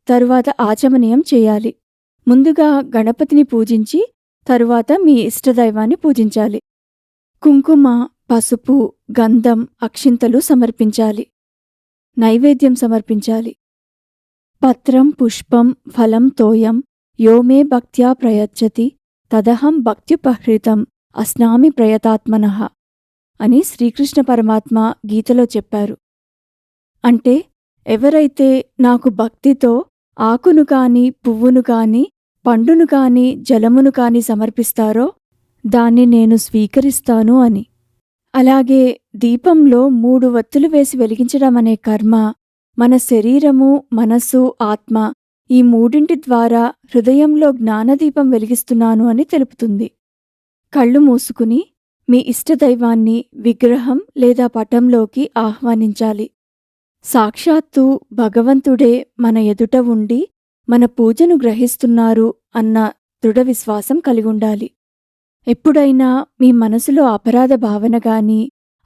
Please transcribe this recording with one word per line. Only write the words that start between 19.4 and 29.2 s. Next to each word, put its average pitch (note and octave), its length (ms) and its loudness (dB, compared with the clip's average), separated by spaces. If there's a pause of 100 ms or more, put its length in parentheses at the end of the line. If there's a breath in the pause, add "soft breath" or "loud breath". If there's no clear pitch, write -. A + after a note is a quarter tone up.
భక్త్యుపహృతం A3+ 1040 -2 (320)
అస్నామి A#3 520 2
ప్రయతాత్మనః" A3 920 -2 (800)
అని B3 220 2
శ్రీకృష్ణ C#4 580 -4
పరమాత్మ A3 720 -2 (200)
గీతలో B3 300 0
చెప్పారు. G#3 540 -6 (1080)
అంటే, B3 400 0 (420)
ఎవరైతే C4+ 800 0 (140)
నాకు B3 300 2
భక్తితో A#3 760 -2 (340)